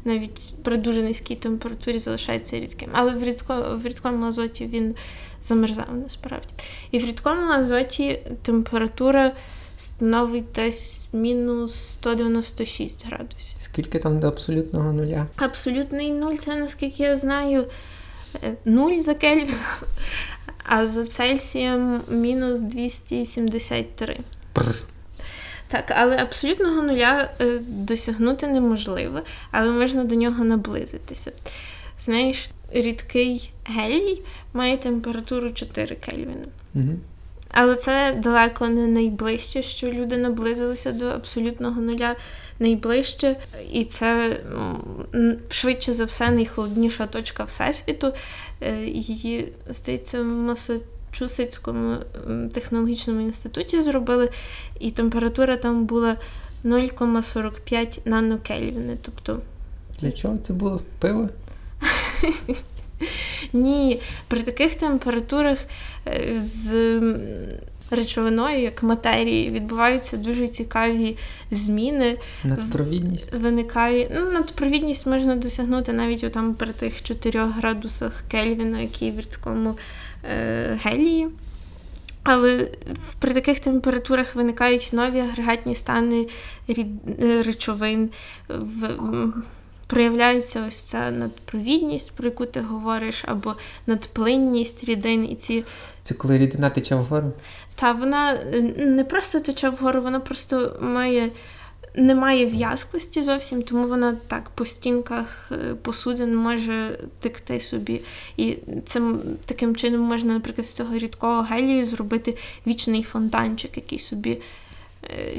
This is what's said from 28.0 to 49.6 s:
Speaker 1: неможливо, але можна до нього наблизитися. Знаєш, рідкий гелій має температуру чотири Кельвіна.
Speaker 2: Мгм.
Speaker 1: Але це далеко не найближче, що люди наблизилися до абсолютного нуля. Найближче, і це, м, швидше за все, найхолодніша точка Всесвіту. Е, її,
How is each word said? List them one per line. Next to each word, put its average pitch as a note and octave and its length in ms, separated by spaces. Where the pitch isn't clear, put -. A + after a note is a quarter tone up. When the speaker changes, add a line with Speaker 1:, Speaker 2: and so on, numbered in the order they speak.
Speaker 1:
неможливо, A3+ 720
але A3 200
можна B3+ 340
до A#3 100
нього A#3 300
наблизитися. - 880
Знаєш, B3+ 500
рідкий A#3+ 800
гелій A#3+ 580
має B3+ 240
температуру A#3+ 720
чотири - 460
Кельвіна. - 500
Speaker 2:
Мгм. D3 260
Speaker 1:
Але B3 240
це C4+ 460
далеко A#3 460
не A#3 180
найближче, A3+ 760
що B3+ 300
люди A#3+ 260
наблизилися A#3+ 720
до A#3 140
абсолютного A#3+ 760
нуля. A#3+ 360
Найближче, A#3 760
і A3+ 120
це, A3+ 520
м, A#3 220
швидше B3+ 440
за A#3 120
все, A#3 260
найхолодніша A3+ 760
точка A3 380
Всесвіту. C#4 680
Е, A3 140
її, A3+ 680